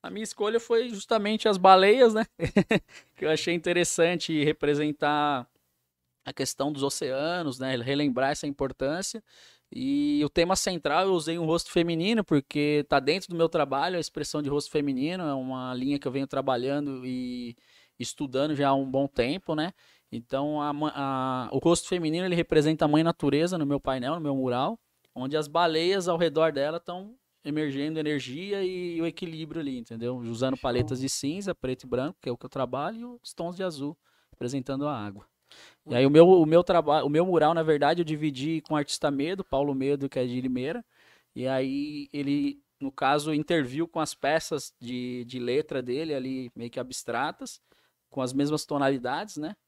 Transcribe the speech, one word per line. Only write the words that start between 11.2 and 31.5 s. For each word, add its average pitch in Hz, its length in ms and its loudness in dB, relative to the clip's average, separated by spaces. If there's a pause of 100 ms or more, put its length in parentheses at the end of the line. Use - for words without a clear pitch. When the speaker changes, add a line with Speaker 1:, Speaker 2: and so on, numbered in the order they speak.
Speaker 1:
um 165 80 -2
rosto 165 260 0
feminino, 175 520 2
porque 147 640 2
tá 143 120 4
dentro 151 300 0
do 175 60 -6
meu 165 140 2
trabalho, 156 480 0
a - 20 -2
expressão 151 420 -6
de 143 80 -4
rosto 143 220 -2
feminino, 147 560 -2
é 143 60 -2
uma 131 400 -6
linha 135 260 -2
que 139 80 -6
eu 127 40 -4
venho 135 140 -2
trabalhando 135 800 -2
e 123 500 -8 (440)
estudando 139 560 -4
já 139 140 2
há 139 60 4
um 135 140 -2
bom 135 180 0
tempo, 151 480 -2
né? 160 180 -4 (380)
Então, 139 500 -4
a 147 100 -4
ma-, 147 240 -4
a, 131 560 -4
o 135 60 -2
rosto 170 320 2
feminino, 175 360 -2
ele 180 100 0
representa 160 500 4
a - 20 2
mãe 151 160 4
natureza 165 540 0
no 151 80 -2
meu 143 140 0
painel, 131 340 -4
no 170 80 -6
meu 143 140 -2
mural, 131 440 -2 (340)
onde 131 220 -6
as 151 120 0
baleias 170 600 2
ao 175 80 2
redor 160 380 2
dela 147 260 -2
tão 190 360 -12 (280)
emergindo 151 540 -2
energia 151 680 -4
e 180 380 -4
o 170 40 -2
equilíbrio 160 560 -8
ali, 135 180 -6
entendeu? 117 380 -6
Usando 120 380 -2
Speaker 2:
Show. - 60 -14
Speaker 1:
paletas 123 380 0
de 135 100 -2
cinza, 180 460 -4